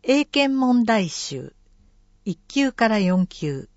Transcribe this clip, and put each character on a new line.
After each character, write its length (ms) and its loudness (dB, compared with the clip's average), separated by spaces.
英 200 2
検 340 0
問 280 4
題 240 0
集。 440 -10
一 240 -6
級 240 0
か 160 0
ら 120 2
四 280 2
級。 500 -10